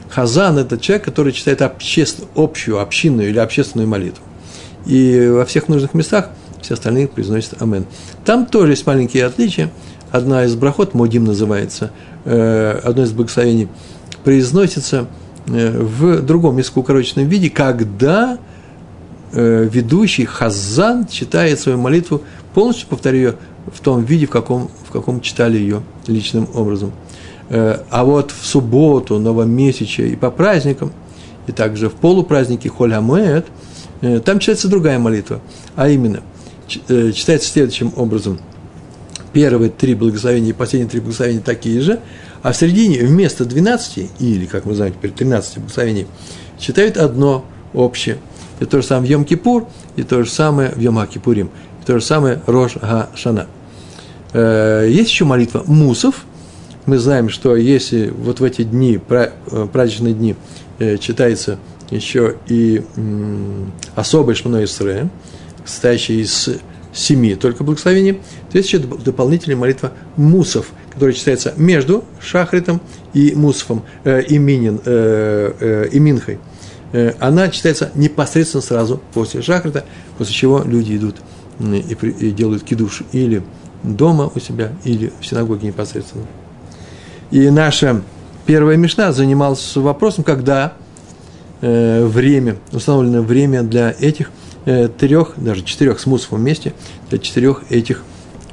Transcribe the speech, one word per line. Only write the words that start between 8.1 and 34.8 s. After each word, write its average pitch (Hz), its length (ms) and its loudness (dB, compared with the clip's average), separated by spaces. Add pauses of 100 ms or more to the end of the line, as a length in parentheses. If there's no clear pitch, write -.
Там 240 200 2
тоже 180 260 2
есть - 160 -2
маленькие 131 380 2
отличия. 165 440 -2 (420)
Одна 127 340 2
из 120 100 2
брахот, 143 380 0
«Модим» 117 320 2
называется, 104 680 -2 (340)
э, 113 580 2
одно 123 200 2
из 117 80 0
благословений, 117 560 0 (560)
произносится, 135 840 2 (400)
э, 117 300 0
в 135 440 2
другом, 156 340 2
несколько 131 240 -2
укороченном 135 480 0
виде, 185 220 2
когда, 135 880 0 (960)
э, 113 360 4
ведущий 123 540 2
Хазан 120 840 -2
читает 165 520 0
свою 127 180 0
молитву, 147 440 0 (320)
полностью 233 340 0
повторю 131 300 0
ее 127 160 2 (400)
в - 80 -18
том 123 240 2
виде, 147 200 2
в - 40 -2
каком, 123 400 -2 (180)
в - 40 -20
каком 127 280 -4
читали 117 380 0
ее 104 240 -2 (260)
личным 113 460 -2
образом. 104 400 -4 (560)
Э, 110 300 0 (100)
а 120 160 0
вот 143 260 2
в - 140 -14
субботу, 131 720 2
новомесячие 117 880 0
и 120 60 -4
по 120 160 -2
праздникам, 143 600 0 (540)
и - 40 -8
также 107 380 -2
в - 40 -14
полупраздники 147 760 2
Холь 113 240 0
Амоэд, 151 540 2 (540)
э, 120 200 2
там 196 180 2
читается 214 300 0
другая 160 300 2